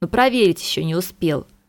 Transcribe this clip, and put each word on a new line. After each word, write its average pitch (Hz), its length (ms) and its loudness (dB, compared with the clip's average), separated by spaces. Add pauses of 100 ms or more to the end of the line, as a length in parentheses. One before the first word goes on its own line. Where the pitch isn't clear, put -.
но 175 80 -4
проверить 240 520 2
еще - 240 -6
не 160 100 -2
успел. 165 520 -4 (220)